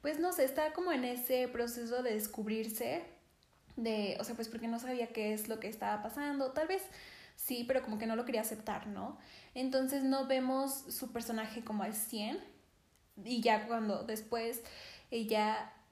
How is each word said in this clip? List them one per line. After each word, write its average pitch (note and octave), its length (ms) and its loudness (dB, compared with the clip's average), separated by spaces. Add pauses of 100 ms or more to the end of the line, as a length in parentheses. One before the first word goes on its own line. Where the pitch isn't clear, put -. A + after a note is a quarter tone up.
pues D4+ 180 0
no F4 120 4
sé, E4 120 4
está D4+ 300 2
como F4+ 180 0
en B3+ 140 2
ese B3 420 2
proceso A#3+ 560 -2
de A#3+ 100 2
descubrirse, A3 880 -2 (760)
de, G#3+ 420 2
o - 40 -2
sea, A#3 120 -4
pues A3+ 120 -4
porque A3+ 200 -4
no A#3 100 0
sabía B3 300 -2
qué A3 260 0
es G#3+ 140 -2
lo A3 120 -2
que G#3+ 100 -6
estaba G#3 340 -2
pasando. C#4 480 0
Tal D4+ 160 2
vez F#4+ 160 2 (520)
sí, A#3+ 320 -2
pero C4 140 4
como G#3+ 160 -2
que A3+ 80 -2
no A3+ 100 2
lo B3 100 0
quería A3+ 160 2
aceptar, A3 440 -4
¿no? G#3 320 -6 (380)
Entonces C4 480 2
no C4+ 240 4
vemos C4 440 4 (180)
su - 220 -6
personaje A3+ 520 -4
como G#3+ 180 -2
al G#3 140 -2
cien. A#3 440 -2 (840)
Y A#3 180 0
ya G#3+ 240 6
cuando A3 380 0
después A3+ 580 -2 (500)
ella G#3+ 640 2 (180)